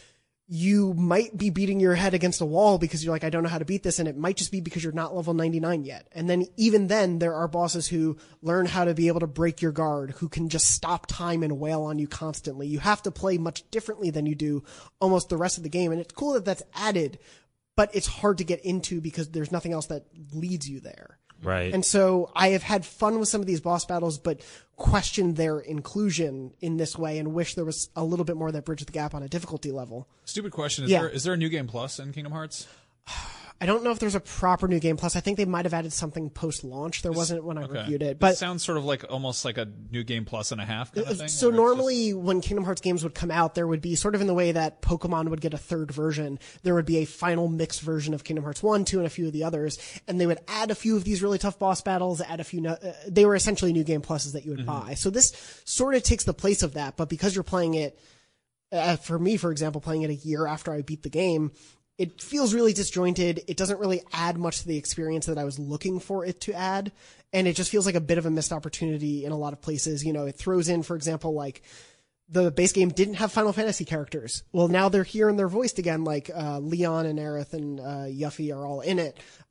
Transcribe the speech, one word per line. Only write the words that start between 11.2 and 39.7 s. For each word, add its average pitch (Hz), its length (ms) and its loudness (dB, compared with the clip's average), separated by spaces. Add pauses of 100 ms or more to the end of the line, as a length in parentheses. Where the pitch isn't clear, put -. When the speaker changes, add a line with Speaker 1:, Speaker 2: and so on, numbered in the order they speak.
Speaker 1:
and 151 180 -2
wail 156 220 -2
on 151 160 -4
you 147 100 -2
constantly. 143 600 -8
You 147 100 -2
have 208 260 2
to 190 80 -2
play 185 280 0
much 165 320 -6
differently 214 400 -4
than 151 160 -2
you 151 80 0
do 147 280 -2 (380)
almost 190 280 4
the 170 80 0
rest 180 200 -2
of 170 60 -12
the 156 60 -6
game, 175 220 0
and 165 80 -2
it's - 140 -10
cool 285 200 -2
that 208 120 0
that's 190 160 -2 (140)
added, 175 420 0 (580)
but 208 200 6
it's 196 100 0
hard 208 320 2
to 190 60 -4
get 170 200 -2
into 180 380 -2
because 160 300 -6
there's 156 200 -4
nothing 170 220 -2
else 156 140 -4
that 151 180 -8 (260)
leads 156 380 -4
you 135 100 -10
there. - 380 -18 (260)
Speaker 2:
Right. 92 300 0
Speaker 1:
And 190 100 2
so 185 500 4
I 190 160 4
have 190 140 2
had 202 220 0
fun 220 340 0
with 214 80 0
some 208 140 0
of 190 40 -2
these 180 140 0
boss 170 260 0
battles, 170 320 -2
but - 240 -4 (360)
question 185 560 2
their 156 260 0
inclusion 151 1040 -4
in 165 160 -2
this 160 200 -2
way 156 220 -4
and 156 140 -4
wish 170 220 -2
there 170 100 -2
was - 300 -6
a 165 100 -4
little 175 200 0
bit 160 120 -4
more 160 160 -4
that - 120 -6
bridged 151 220 -6
the - 60 -18
gap 147 200 -4
on 143 80 -8
a 139 60 -10
difficulty 160 440 -6
level. 123 360 -10 (160)
Speaker 3:
Stupid 202 300 -8
question. 143 320 -4
Is 190 60 4
Speaker 1:
Yeah. 175 100 6
Speaker 3:
there, 165 80 0
is 131 160 -4
there 180 80 0
a 175 40 0
New 160 120 2
Game 147 180 -2
Plus 120 320 -8
in 139 140 -10
Kingdom 147 180 -10
Hearts? 156 400 -10
Speaker 1:
<sighs> - 60 -20 (840)
I 175 60 -2
don't 226 180 4
know 240 60 4
if 220 80 -2
there's 208 160 0
a 190 40 2
proper 185 480 2
New 175 140 4
Game 160 160 2
Plus. 170 180 -2
I 175 60 0
think 196 160 0
they 208 80 2
might 175 180 -2
have 170 100 0
added 165 200 -4
something 156 360 -6
post-launch. 147 760 -8
There 170 100 -2
Speaker 3:
It's 160 40 -2
Speaker 1:
wasn't 165 280 -2
when 160 120 -6
I 147 60 -6
Speaker 3:
okay. 127 160 -6
Speaker 1:
reviewed 143 240 -2
it. 147 80 0
Speaker 3:
It 139 80 -6
Speaker 1:
But 185 180 6
Speaker 3:
sounds 180 280 -4
sort 165 120 -2
of 143 60 -2
like, 143 260 -2
almost 131 360 -4
like 117 120 -4
a 117 80 -2 (240)